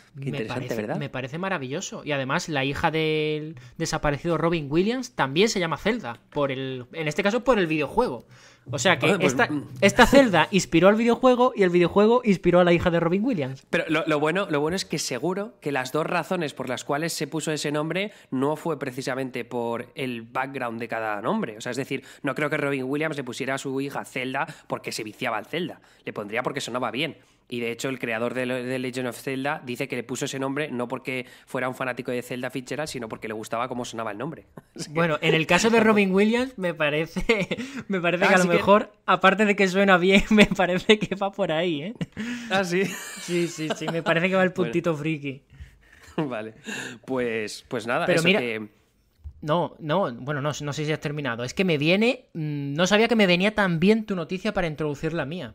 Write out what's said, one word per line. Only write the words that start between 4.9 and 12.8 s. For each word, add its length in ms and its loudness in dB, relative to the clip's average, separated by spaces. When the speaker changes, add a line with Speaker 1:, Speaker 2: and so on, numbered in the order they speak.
Speaker 2:
también 320 2
se 140 -2
llama 160 -2
Zelda, 420 -4
por 200 0
el, 400 -6
en 160 -6
este 160 -2
caso, 220 0
por 140 4
el 80 2
videojuego. 580 -2
O 80 -6
sea 220 4
que 80 2
Speaker 1:
Joder, 140 4
pues, 100 4
Speaker 2:
esta, 180 2
Speaker 1:
mm. 200 -4
Speaker 2:
esta 260 8
Zelda 460 8
inspiró 380 6
al 60 8
videojuego 600 4
y 80 4
el 80 6
videojuego 540 6
inspiró 340 6
a 60 8
la 80 6
hija 180 4